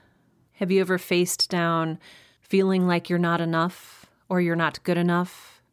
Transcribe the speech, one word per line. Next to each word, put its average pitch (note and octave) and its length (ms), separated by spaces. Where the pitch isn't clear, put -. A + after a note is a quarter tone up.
Have F#3 180
you F#3+ 100
ever F3+ 160
faced F3 520
down E3+ 500
feeling F#3+ 460
like E3+ 220
you're F3 100
not E3+ 220
enough, E3 680
or F3+ 140
you're E3+ 140
not E3 280
good F3 140
enough, F3 640